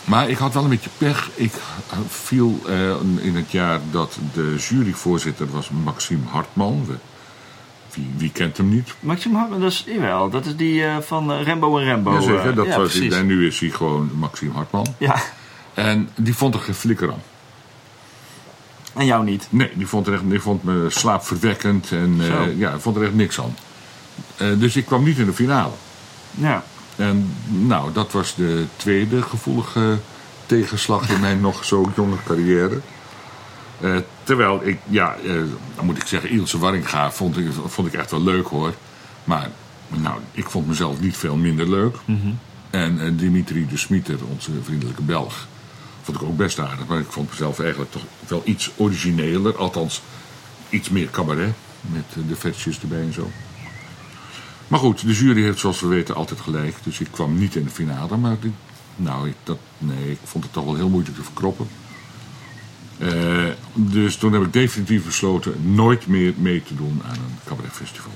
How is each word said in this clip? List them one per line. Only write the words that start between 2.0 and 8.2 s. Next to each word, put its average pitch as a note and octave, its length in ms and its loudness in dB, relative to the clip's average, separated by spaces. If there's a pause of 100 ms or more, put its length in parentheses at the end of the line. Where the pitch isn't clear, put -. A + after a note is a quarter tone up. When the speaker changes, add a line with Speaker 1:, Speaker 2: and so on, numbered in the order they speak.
Speaker 1:
viel, A#2+ 580 2
eh, F#2+ 240 2 (300)
in F2+ 160 0
het E2 140 -2
jaar E2+ 300 2 (100)
dat D#2+ 280 -2 (160)
de D2+ 240 0
juryvoorzitter F2 920 0
was C#2+ 200 -6 (140)
Maxime D2 440 -2
Hartman. G2+ 580 0
We, C2 80 -4 (1000)
wie, C2+ 220 -6
wie D2+ 140 -2